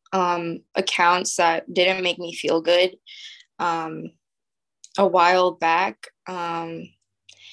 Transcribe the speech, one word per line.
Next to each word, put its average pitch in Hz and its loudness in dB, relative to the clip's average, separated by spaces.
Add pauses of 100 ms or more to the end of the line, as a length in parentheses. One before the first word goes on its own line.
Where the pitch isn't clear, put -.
(120)
um, 175 -2 (140)
accounts 175 0
that 165 0
didn't 185 0
make 175 -4
me 170 -12
feel 165 -2
good, 175 2 (640)
um, 165 -6 (880)
a 196 4
while 180 4
back. 175 -2 (180)
Um, 170 -8 (640)